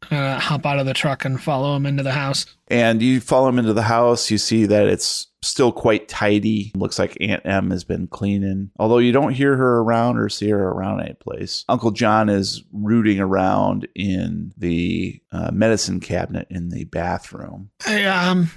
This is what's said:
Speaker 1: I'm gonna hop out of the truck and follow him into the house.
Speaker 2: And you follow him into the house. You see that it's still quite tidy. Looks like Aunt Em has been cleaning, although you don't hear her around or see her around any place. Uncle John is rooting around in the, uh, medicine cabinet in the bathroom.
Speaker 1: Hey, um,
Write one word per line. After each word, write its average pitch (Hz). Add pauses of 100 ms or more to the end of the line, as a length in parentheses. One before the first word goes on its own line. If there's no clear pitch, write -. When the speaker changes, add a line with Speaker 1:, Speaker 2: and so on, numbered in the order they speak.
(120)
Speaker 1:
I'm 151
gonna 135
hop 147
out 143
of 135
the 131
truck 139
and 135
follow 135
him 139
into 139
the 135
house. 139 (220)
Speaker 2:
And 113
you 127
follow 131
him 123
into 113
the 98
house. 117
You 107
see 113
that 101
it's - (140)
still 123
quite -
tidy. 107
Looks 101
like -
Aunt 95
Em 95
has 90
been 87
cleaning, 98
although 113
you 120
don't 139
hear 139
her 127
around 117
or 107
see 104
her 101
around 95
any -
place. -
Uncle 117
John 107
is 98 (100)
rooting 104
around 98
in 90
the, 87 (100)
uh, 85
medicine 98
cabinet 87
in 87
the 85
bathroom. - (140)
Speaker 1:
Hey, 208
um, 180